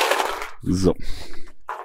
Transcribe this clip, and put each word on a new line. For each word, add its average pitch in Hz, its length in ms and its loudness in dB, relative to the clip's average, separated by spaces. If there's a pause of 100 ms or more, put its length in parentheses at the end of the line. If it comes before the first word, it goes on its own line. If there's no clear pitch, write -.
(600)
So. 90 340 2 (920)